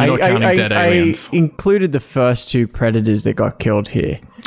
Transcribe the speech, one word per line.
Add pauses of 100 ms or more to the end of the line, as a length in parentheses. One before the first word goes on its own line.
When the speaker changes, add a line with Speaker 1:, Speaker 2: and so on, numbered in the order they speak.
Speaker 1:
You're
not
Speaker 2:
I,
Speaker 1:
counting
Speaker 2:
I,
Speaker 1:
dead
Speaker 2:
I,
Speaker 1:
aliens.
Speaker 2:
I
included
the
first
two
Predators
that
got
killed
here. (280)